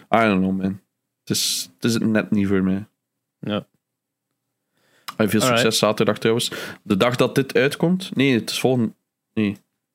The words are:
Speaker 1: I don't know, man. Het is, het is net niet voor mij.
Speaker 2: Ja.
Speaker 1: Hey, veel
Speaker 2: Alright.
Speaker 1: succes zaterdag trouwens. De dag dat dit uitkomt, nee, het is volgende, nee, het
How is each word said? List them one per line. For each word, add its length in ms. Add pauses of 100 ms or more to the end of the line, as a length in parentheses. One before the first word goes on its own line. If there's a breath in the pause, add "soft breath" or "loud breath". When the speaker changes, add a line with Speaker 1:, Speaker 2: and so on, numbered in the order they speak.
(160 loud breath)
Speaker 1:
I 20
don't 240
know, 200
man. 200 (380)
Het 100
is, 460
het 160
is 60
net 340
niet 160
voor 160
mij. 240 (520)
Speaker 2:
Ja. 260 (1500 loud breath)
Speaker 1:
Hey, 140
veel 120
Speaker 2:
Alright. 200
Speaker 1:
succes 180
zaterdag 380
trouwens. 340 (320 loud breath)
De 140
dag 180
dat 200
dit 180
uitkomt, 600
nee, 180
het 160
is 100
volgende, 320 (420)
nee, 160
het 100 (360)